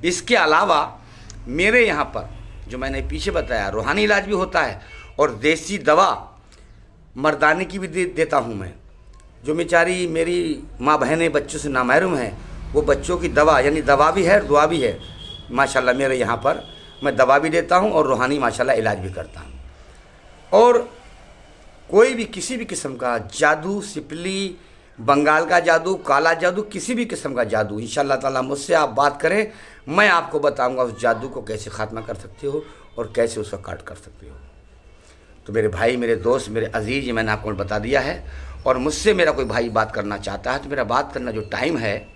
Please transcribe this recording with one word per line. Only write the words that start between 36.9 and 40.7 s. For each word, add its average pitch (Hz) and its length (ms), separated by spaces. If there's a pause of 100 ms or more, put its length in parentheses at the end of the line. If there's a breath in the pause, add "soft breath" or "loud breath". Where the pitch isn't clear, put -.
ये 123 80
मैंने 110 180
आपको 107 220
बता 98 260
दिया 127 220
है। 147 220 (420 loud breath)
और 131 140
मुझसे 151 340
मेरा 170 180
कोई 135 140
भाई 117 260
बात 110 200
करना 104 280
चाहता 98 320
है 139 80
तो 139 100
मेरा 135 160